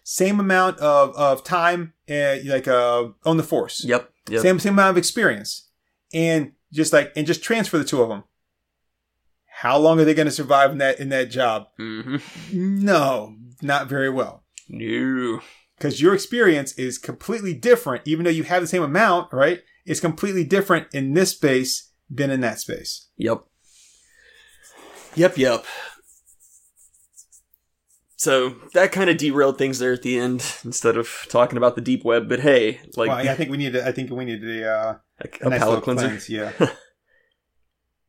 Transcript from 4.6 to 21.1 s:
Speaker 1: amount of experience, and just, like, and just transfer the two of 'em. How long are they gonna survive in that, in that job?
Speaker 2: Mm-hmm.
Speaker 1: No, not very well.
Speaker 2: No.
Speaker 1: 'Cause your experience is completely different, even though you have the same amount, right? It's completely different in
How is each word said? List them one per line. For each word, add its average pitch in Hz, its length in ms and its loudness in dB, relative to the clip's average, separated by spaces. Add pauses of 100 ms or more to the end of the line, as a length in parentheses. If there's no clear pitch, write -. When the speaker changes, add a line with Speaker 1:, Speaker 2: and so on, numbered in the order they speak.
Speaker 1:
amount 196 180 4
of 175 80 2
experience, 151 680 -4 (460)
and 165 380 0 (200)
just, 156 220 0
like, 143 220 4
and 151 100 -2
just 160 160 -2
transfer 214 380 -2
the 143 40 -2
two 135 200 0
of 113 80 -2
'em. 101 120 -10 (1200)
How 131 320 0
long 160 200 6
are 156 60 8
they 156 80 4
gonna 151 160 2
survive 139 400 4
in 135 80 -6
that, 135 220 0
in 139 100 -6
that 131 220 -2
job? 117 380 -2 (100)
Speaker 2:
Mm-hmm. 110 380 -8 (680)
Speaker 1:
No, 135 500 0 (280)
not 139 260 -2
very 135 220 -2
well. 127 320 -6 (260)
Speaker 2:
No. 120 720 -4 (400)
Speaker 1:
'Cause 139 200 -4
your 180 140 6
experience 190 600 0
is 127 260 -8
completely 190 560 -8
different, 147 500 0
even 160 200 -2
though 170 40 2
you 160 140 -2
have 180 180 0
the 165 60 -6
same 180 160 -2
amount, 175 500 0
right? 151 280 2 (260)
It's 156 120 -4
completely 180 440 -2
different 185 500 2
in 135 220 -2